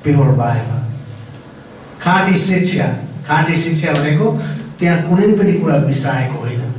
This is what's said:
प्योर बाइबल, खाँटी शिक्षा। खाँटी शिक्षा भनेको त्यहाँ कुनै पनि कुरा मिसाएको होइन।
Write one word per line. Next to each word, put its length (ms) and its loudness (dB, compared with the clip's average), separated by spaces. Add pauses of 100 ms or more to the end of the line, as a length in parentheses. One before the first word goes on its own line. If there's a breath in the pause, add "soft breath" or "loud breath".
प्योर 220 4
बाइबल, 560 0 (1200)
खाँटी 360 2
शिक्षा। 580 0 (320)
खाँटी 280 2
शिक्षा 360 0
भनेको 480 0 (400 loud breath)
त्यहाँ 220 2
कुनै 260 2
पनि 260 4
कुरा 240 2
मिसाएको 640 0
होइन। 220 -4 (180)